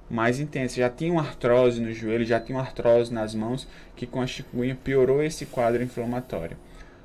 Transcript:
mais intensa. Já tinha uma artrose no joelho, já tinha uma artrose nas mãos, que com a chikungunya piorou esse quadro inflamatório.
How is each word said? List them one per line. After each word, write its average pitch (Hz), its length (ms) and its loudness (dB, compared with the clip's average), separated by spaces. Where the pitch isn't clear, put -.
mais 117 300 0
intensa. 143 380 -6
Já 123 120 2
tinha 165 220 -4
uma 165 100 2
artrose 123 600 4
no 113 100 -4
joelho, 113 320 -2
já 113 160 2
tinha 131 180 -6
uma 131 60 -2
artrose 120 500 4
nas 110 220 -4
mãos, 117 320 -4
que - 140 -10
com 135 140 -4
a 127 60 -2
chikungunya 131 540 -4
piorou 135 400 4
esse 156 240 -4
quadro 120 380 0
inflamatório. 120 720 -6